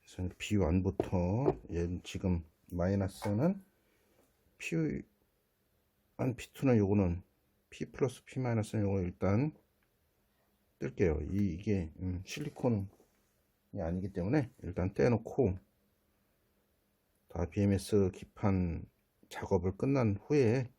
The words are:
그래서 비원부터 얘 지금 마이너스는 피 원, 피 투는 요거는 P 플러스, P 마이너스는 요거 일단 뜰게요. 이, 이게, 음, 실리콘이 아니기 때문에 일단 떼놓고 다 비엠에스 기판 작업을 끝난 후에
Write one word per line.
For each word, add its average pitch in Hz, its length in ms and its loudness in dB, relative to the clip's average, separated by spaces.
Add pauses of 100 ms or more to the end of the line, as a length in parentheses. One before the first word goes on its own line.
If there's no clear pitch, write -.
그래서 - 380 -6
비원부터 92 1160 0 (160)
얘 85 160 -2 (140)
지금 90 420 0 (280)
마이너스는 101 880 0 (960)
피 - 180 -6 (1400)
원, 117 180 -2
피 - 160 -16
투는 131 240 4
요거는 95 460 4 (480)
P - 160 -8
플러스, - 380 -4
P - 160 -10
마이너스는 113 440 -2
요거 98 160 0
일단 101 520 0 (1300)
뜰게요. 80 420 0 (120)
이, 98 220 0
이게, 95 360 -2 (100)
음, 90 260 -4
실리콘이 120 600 -2 (920)
아니기 92 340 -4
때문에 113 380 0 (120)
일단 87 300 -4
떼놓고 113 680 2 (1700)
다 85 180 -4
비엠에스 101 680 2
기판 92 720 -2 (440)
작업을 95 480 -2
끝난 127 500 2
후에 127 420 2 (100)